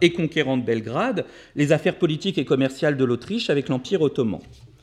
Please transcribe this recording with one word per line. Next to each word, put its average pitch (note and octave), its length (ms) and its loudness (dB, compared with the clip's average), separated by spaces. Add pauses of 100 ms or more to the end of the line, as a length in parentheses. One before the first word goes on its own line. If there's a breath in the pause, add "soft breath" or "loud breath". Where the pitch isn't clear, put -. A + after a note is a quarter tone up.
et E3+ 140 4
conquérant D3+ 420 0
de B2 80 -2
Belgrade, A#2+ 640 -2 (300 loud breath)
les D3 160 2
affaires D#3 260 2
politiques D#3+ 400 0
et C#3 80 0
commerciales C#3 500 0
de C3 80 2
l'Autriche B2+ 460 -2
avec C#3+ 180 0
l'Empire C3 320 -2
ottoman. A#2+ 400 0 (420 soft breath)